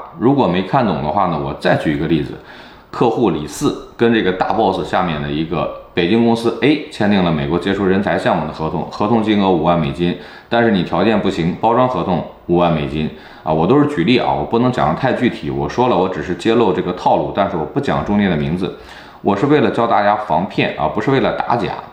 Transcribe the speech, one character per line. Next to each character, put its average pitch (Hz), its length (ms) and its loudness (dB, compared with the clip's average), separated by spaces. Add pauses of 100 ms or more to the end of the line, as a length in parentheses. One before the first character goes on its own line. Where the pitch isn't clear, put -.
(200)
如 120 120 4
果 127 140 4
没 90 160 2
看 123 240 0
懂 76 160 -2
的 76 60 -2
话 95 180 2
呢， 80 180 -2
我 69 100 -6
再 - 200 0
举 76 220 0
一 - 20 -4
个 80 80 -2
例 78 160 2
子， 65 160 -10 (540)
客 123 180 2
户 113 200 2
李 78 140 -2
四 - 520 -4
跟 117 180 2
这 107 80 2
个 92 80 2
大 - 220 -2
boss 95 360 0
下 98 140 0
面 80 180 -4
的 71 80 -6
一 76 160 -2
个 80 240 -4 (240)
北 87 160 2
京 113 160 4
公 117 100 4
司 113 280 -2
A 143 260 2
签 104 220 0
订 98 140 4
了 85 80 2
美 71 160 -2
国 82 100 0
杰 98 160 -2
出 101 100 -2
人 95 160 2
才 82 160 0
项 110 200 0
目 78 100 -4
的 80 60 -8
合 78 180 -6
同， 80 180 -6
合 - 200 -2
同 117 120 2
金 104 220 2
额 95 80 2
五 82 140 2
万 85 120 2
美 76 140 0
金， 87 260 -2 (320)
但 117 140 2
是 117 80 4
你 92 140 2
条 85 180 -2
件 107 180 2
不 98 80 0
行， 87 320 0
包 117 140 2
装 127 140 4
合 90 160 -4
同 90 200 -2 (220)
五 87 100 2
万 87 160 4
美 73 140 -2
金 73 240 -4 (320)
啊， 80 100 -2
我 80 140 2
都 135 140 6
是 143 60 4
举 - 180 -2
例 113 140 4
啊， 67 140 0
我 71 120 -2
不 117 160 0
能 123 100 2
讲 78 240 0
得 - 40 -
太 123 140 0
具 117 160 0
体， 73 220 -4
我 71 180 -2
说 123 200 0
了， 104 100 2
我 92 100 2
只 78 140 -6
是 87 140 -6
揭 - 180 0
露 113 180 4
这 90 80 -2
个 90 120 -2
套 120 240 0
路， 73 180 -4
但 98 160 0
是 90 60 -6
我 78 80 -4
不 - 160 -4
讲 71 240 -2
中 104 140 0
介 101 100 4
的 85 80 0
名 73 200 -2
字， 92 220 -6 (420)
我 101 160 0
是 - 100 0
为 143 140 4
了 110 100 2
教 117 160 0
大 104 160 2
家 104 140 4
防 - 300 -2
骗 - 320 -2
啊， - 100 0
不 - 140 -4
是 - 80 0
为 135 100 2
了 101 120 0
打 - 240 -2
假。 95 160 -4 (200)